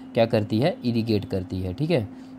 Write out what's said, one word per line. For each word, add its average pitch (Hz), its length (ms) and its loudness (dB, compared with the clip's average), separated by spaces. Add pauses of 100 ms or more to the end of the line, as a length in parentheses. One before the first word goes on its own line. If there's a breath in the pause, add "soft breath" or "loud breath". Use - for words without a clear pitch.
(140 loud breath)
क्या 113 120 6
करती 107 340 2
है, 185 260 2
इरीगेट 113 400 2
करती 95 360 -4
है, 92 120 -4
ठीक 151 180 -2
है। 117 160 2 (320 loud breath)